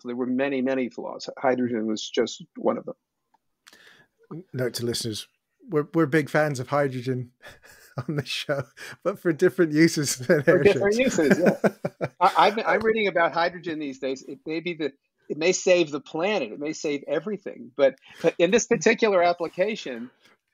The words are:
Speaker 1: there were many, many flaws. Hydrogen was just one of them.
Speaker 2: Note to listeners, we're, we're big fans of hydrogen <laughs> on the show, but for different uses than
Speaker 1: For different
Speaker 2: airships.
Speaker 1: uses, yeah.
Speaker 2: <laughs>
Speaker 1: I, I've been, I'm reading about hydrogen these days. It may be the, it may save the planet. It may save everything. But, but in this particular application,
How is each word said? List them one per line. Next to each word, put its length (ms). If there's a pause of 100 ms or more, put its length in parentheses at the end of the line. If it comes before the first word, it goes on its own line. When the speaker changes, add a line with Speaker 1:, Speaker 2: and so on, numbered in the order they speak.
Speaker 1:
there 100
were 120
many, 360
many 260
flaws. 400 (100)
Hydrogen 480
was 220
just 360 (120)
one 220
of 60
them. 1700
Speaker 2:
Note 220
to 120
listeners, 400 (420)
we're, 260
we're 120
big 240
fans 300
of 80
hydrogen 640 (340)
<laughs> 420
on 80
the 80
show, 380 (400)
but 160
for 140
different 400
uses 440
than 280
Speaker 1:
For 180
different 340
Speaker 2:
airships. 220
Speaker 1:
uses, 220
yeah. 760
Speaker 2:
<laughs> 60
Speaker 1:
I, 180
I've 160
been, 100
I'm 180
reading 260
about 240
hydrogen 480
these 180
days. 240
It 240
may 140
be 140
the, 180 (360)
it 80
may 140
save 400
the 100
planet. 520
It 80
may 120
save 360
everything. 680
But, 200 (260)
but 160
in 140
this 140
particular 560
application, 880 (440)